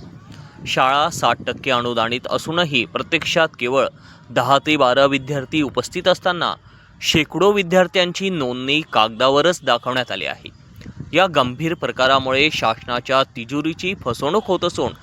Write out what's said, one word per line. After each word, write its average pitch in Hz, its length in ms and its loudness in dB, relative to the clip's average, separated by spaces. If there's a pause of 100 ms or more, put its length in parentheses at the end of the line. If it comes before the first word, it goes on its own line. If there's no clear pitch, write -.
(680)
शाळा 143 440 2
साठ 120 260 0 (100)
टक्के 123 240 -6
अनुदानित 120 500 0 (100)
असूनही 147 540 -2
प्रत्यक्षात 156 640 -2 (100)
केवळ 123 280 0 (440)
दहा 127 280 2
ते 151 180 0
बारा 135 300 4
विद्यार्थी 139 560 -2
उपस्थित 139 460 -2
असताना 175 460 0 (460)
शेकडो 165 500 2
विद्यार्थ्यांची 185 800 0
नोंदणी 135 500 -2 (120)
कागदावरच 131 680 2
दाखवण्यात 127 480 -2
आली 95 160 -6
आहे. - 240 -10 (600)
या 175 140 4
गंभीर 147 480 -2
प्रकारामुळे 131 800 2
शासनाच्या 123 680 0
तिजोरीची 151 720 -6
फसवणूक 147 520 -2
होत 175 180 0
असून 156 280 -2 (100)